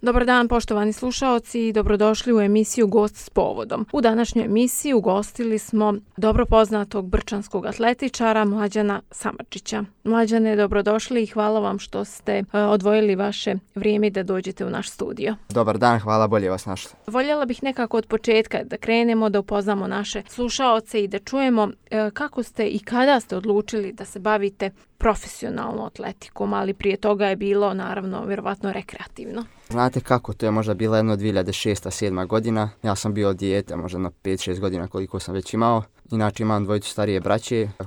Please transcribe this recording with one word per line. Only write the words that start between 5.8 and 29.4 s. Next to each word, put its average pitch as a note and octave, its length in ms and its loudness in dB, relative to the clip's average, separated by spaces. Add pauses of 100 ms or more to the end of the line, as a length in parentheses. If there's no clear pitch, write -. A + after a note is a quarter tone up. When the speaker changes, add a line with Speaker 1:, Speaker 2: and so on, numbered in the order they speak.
Speaker 1:
dobro A3 300 2
poznatog G#3 640 2
brčanskog G#3 580 -4
atletičara A3+ 800 0
Mlađana G#3 560 0 (100)
Samardžića. - 760 -8 (200)
Mlađane, A3 520 4
dobrodošli G#3 640 2
i G#3+ 40 0
hvala G#3+ 340 0
vam G3+ 180 -2
što G3+ 260 -6
ste, - 280 -6
e, G3+ 260 -2
odvojili G#3 560 4
vaše G3+ 400 -2 (200)
vrijeme G#3 360 2
da G3+ 120 -4
dođete F#3 440 -4
u F#3+ 40 -6
naš G3 200 -6
studio. - 440 -4 (140)
Speaker 2:
Dobar A2 300 2
dan, A#2 220 6
hvala, G#2+ 280 4
bolje G2+ 220 2
vas F#2 160 -4
našli. - 260 -10 (140)
Speaker 1:
Voljela C#4 380 0
bih B3 180 -6
nekako C4 340 -2
od A3 100 0
početka A3 580 0
da - 120 -10
krenemo, A3+ 520 2
da G3+ 120 2
upoznamo G3+ 460 -2
naše G3+ 420 -6
slušaoce A#3 760 0
i G3+ 40 -4
da G3 100 -4
čujemo, B3 500 2 (220)
e, G#3+ 200 0
kako C#4 320 -6
ste A3 240 -2
i - 120 -2
kada B3+ 420 4
ste - 160 -6
odlučili G#3 560 -2
da G3 120 -12
se - 140 -14
bavite G3+ 520 -2 (280)
profesionalno - 840 -2
atletikom, - 680 -8
ali G3 200 -2
prije G3 220 -2
toga G#3 300 2
je F#3+ 100 0
bilo, G3+ 380 2
naravno, F#3+ 520 -6
vjerovatno G3 460 -4
rekreativno. - 720 -12 (240)